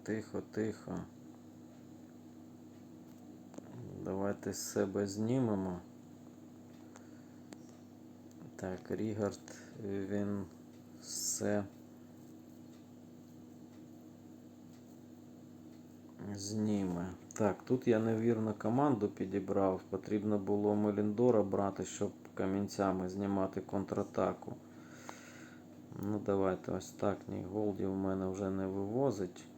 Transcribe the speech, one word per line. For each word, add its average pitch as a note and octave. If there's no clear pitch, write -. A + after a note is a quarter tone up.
Тихо, G#2
тихо. G#2
Давайте G2
з -
себе G2+
знімемо. G#2
Так, F#2
Рігард, G#2
він G2+
все G#2
зніме. G2
Так, G2+
тут B2+
я A2+
невірно A2
команду A#2
підібрав. G2
Потрібно G#2
було G#2
Меліндора G#2
брати, G2
щоб -
камінцями F#2+
знімати G2
контратаку. G2
Ну, G2+
давайте F#2+
ось F#2
так. G2
Ні, G2+
голдів G2
в F#2+
мене F#2+
вже F#2+
не F#2+
вивозить. G2